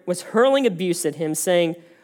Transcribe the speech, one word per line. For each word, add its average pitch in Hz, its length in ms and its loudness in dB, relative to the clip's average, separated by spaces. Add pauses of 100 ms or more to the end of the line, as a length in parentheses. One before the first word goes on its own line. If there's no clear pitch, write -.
was 180 180 -4
hurling 269 420 2
abuse 175 400 -2
at 147 100 -4
him, 156 200 -4
saying, 175 400 0 (280)